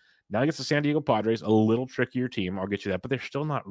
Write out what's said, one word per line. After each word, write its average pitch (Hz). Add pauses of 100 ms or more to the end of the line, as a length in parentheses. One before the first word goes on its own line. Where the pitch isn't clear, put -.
(280)
Now 104
against 151
the 135
San 147
Diego 147
Padres, 113
a 107
little 110
trickier 127
team, 98
I'll 95
get 98
you 98
that, 92
but 123
they're 127
still -
not, 147